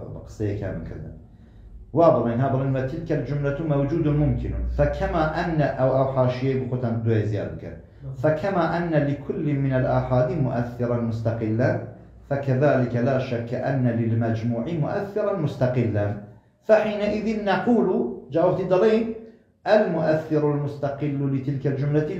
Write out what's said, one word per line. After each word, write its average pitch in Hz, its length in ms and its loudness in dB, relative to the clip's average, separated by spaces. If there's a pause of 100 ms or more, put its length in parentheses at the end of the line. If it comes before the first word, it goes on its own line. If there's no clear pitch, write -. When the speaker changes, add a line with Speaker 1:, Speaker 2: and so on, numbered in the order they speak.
(140)
Speaker 1:
بە - 140 -12
قسەیەکیان 101 520 -6
بکردن. 80 360 -12 (840)
وا 165 180 6
بڵێن، 117 280 0
ها 139 100 2
بڵێن، 135 220 0
وتلك 147 340 -4 (100)
الجملة 143 380 -2 (160)
موجود 143 340 0
ممكن. 143 440 0 (260)
فَكَمَا 170 460 0 (180)
أَنَّ، 165 180 0 (180)
ئەو، 131 200 2
ئەو 131 180 2
حاشیەی 131 440 2
بۆ 127 100 -2
خۆتان 120 240 -2 (100)
دوای 110 280 2
زیاد 90 220 -4
بکەن. 80 240 -12
Speaker 2:
بەڵێ. - 460 -14
Speaker 1:
فَكَمَا 175 400 0 (140)
أَنَّ 175 160 -2 (140)
لِكُلِّ 165 380 -4 (180)
مِنَ 135 100 0
الْآحَادِ 127 560 2 (160)
مُؤَثِّرًا 120 520 -2 (120)
مُسْتَقِلًّا، 110 640 0 (600)
فكذلك 131 640 2
لا 123 240 2
شك 120 340 -4
أن 127 340 0 (120)
للمجموع 113 680 0 (180)
مؤثراً 202 500 -2 (120)
مستقلاً، 110 640 0 (600)
فحينئذ 214 600 2 (180)
نقول، 196 420 4 (440)
جاء 165 180 4
وقت 180 120 0
دلين، 214 440 4 (600)
المؤثر 165 760 2 (100)
المستقل 143 680 -4 (140)
لتلك 135 340 -2
الجملة 147 420 0 (100)